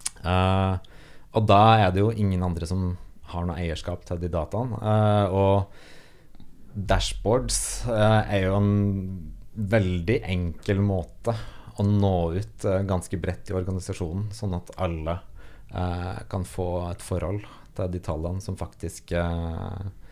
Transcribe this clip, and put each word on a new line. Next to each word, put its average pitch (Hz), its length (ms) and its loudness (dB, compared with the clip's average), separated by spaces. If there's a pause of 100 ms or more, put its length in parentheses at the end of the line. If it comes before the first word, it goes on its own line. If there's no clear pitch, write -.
(220)
Eh, 92 560 4 (560)
og 110 120 4
da 107 320 10
er 98 120 6
det 92 100 2
jo 107 120 4
ingen 98 320 2
andre 85 220 -2
som 92 300 -2 (320)
har 87 160 -4
noe 87 120 -2
eierskap 87 480 -6
til 90 140 -6
de 87 100 -4
dataene, 101 520 -2
eh, 107 520 4
og 98 340 4 (1200)
dashboards, - 1000 0
eh, 107 480 4
er 95 80 2
jo 95 120 2
en 98 800 2 (240)
veldig 98 640 2
enkel 90 560 0
måte 101 560 0 (420)
å 104 80 2
nå 95 540 4
ut, - 260 -8
eh, 95 200 2
ganske 92 360 -2
bredt 87 300 -6
i 92 40 -4
organisasjonen, 92 760 -4
sånn 101 240 -6
at 87 240 -8
alle, 85 400 -2 (560)
eh, 90 560 -4
kan 92 140 -4
få 87 480 -4
et 87 100 -10
forhold 92 420 -4 (300)
til 95 160 -4
de 90 80 -4
tallene 87 420 -4
som 92 160 -6
faktisk, - 560 -10
eh, 85 800 -4 (220)